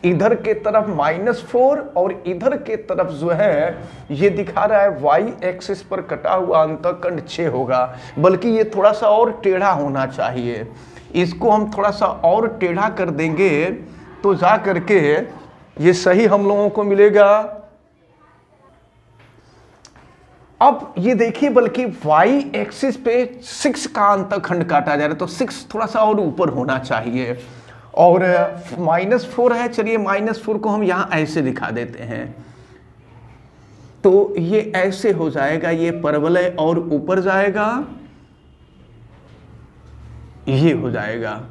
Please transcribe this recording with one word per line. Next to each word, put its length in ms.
इधर 320
के 200
तरफ 320
माइनस 540
फ़ोर 360
और 300
इधर 320
के 200
तरफ 340
जो 180
है 480
ये 180
दिखा 340
रहा 160
है 200
y 320
axis 380
पर 200
कटा 320
हुआ 280
अंतःखंड 680
छः 220
होगा, 480
बल्कि 300
ये 180
थोड़ा 260
सा 160
और 240
टेढ़ा 280
होना 360
चाहिए। 580
इसको 360
हम 200
थोड़ा 220
सा 140
और 420
टेढ़ा 300
कर 220
देंगे 520
तो 120
जा 240
करके 420
ये 180
सही 320
हम 220
लोगों 220
को 140
मिलेगा। 440
अब 380
ये 160
देखिए 360
बल्कि 340
y 340
axis 420
पे 260
सिक्स 440
का 180
अंतःखंड 580
काटा 320
जा 0
रहा 120
है, 60
तो 140
सिक्स 460
थोड़ा 120
सा 140
और 200
ऊपर 300
होना 300
चाहिए 560
और 280
माइनस 460
फ़ोर 260
है। 160
चलिए 300
माइनस 440
फ़ोर 160
को 100
हम 160
यहाँ 300
ऐसे 280
दिखा 280
देते 320
हैं, 320
तो 340
ये 220
ऐसे 360
हो 180
जाएगा, 400
ये 200
परवलय 580
और 220
ऊपर 420
जाएगा, 600
ये 240
हो 180
जाएगा। 500